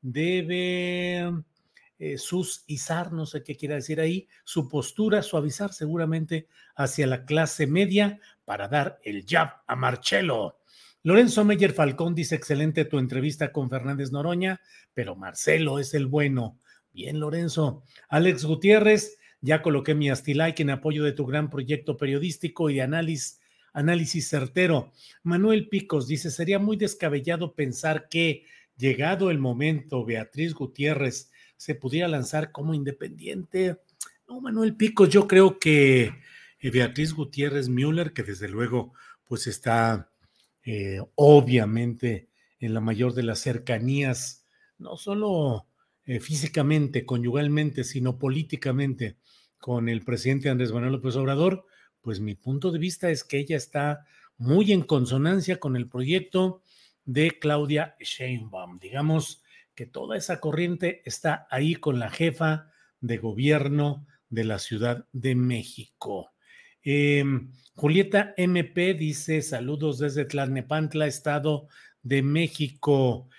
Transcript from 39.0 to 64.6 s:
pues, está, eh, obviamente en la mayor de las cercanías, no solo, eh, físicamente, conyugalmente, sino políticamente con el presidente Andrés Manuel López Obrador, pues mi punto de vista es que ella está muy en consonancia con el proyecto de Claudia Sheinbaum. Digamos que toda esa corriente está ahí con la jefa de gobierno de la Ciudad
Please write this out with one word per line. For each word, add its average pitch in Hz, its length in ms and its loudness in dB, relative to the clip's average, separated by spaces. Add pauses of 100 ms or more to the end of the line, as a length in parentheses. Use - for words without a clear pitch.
pues, - 220 -6
está, 113 640 0 (520)
eh, 98 380 -6 (160)
obviamente 120 1120 6 (320)
en 113 120 -4
la 110 80 -2
mayor 113 340 0
de 123 100 -2
las 113 160 -2
cercanías, 127 1080 -4 (320)
no 180 180 -14
solo, 180 680 -2 (400)
eh, 123 140 -4
físicamente, 143 840 0
conyugalmente, 139 800 -2
sino 127 360 -4
políticamente 135 960 -4 (420)
con 120 300 -2
el 113 160 -4
presidente 135 440 0
Andrés 127 240 0
Manuel 120 200 -2
López 127 240 -2
Obrador, 139 500 0 (340)
pues 104 200 -6
mi 104 140 -6
punto 139 360 -4
de 170 80 -2
vista 175 320 -2
es 147 140 -2
que 143 140 -4
ella 143 180 -2
está 147 480 -4 (320)
muy 175 360 4
en 185 100 4
consonancia 156 760 2
con 131 180 -2
el 120 120 -4
proyecto 185 720 0 (440)
de 151 320 0
Claudia 147 600 -2
Sheinbaum. 107 800 -10
Digamos 143 640 -2 (320)
que 120 120 -14
toda - 300 -8
esa 180 240 -6
corriente 170 680 -4
está - 440 -4
ahí 147 240 0
con 135 240 -2
la 113 120 -6
jefa 156 600 -2 (300)
de 117 160 -4
gobierno 143 920 0 (220)
de 113 160 -4
la 110 140 -2
Ciudad 120 540 -4